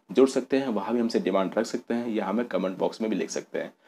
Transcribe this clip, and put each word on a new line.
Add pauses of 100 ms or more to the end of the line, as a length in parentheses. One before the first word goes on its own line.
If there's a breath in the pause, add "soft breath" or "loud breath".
(100)
जुड़
सकते
हैं,
वहाँ
भी
हमसे
डिमांड
रख
सकते
हैं
या
हमें
कमेंट
बॉक्स
में
भी
लिख
सकते
हैं। (160 soft breath)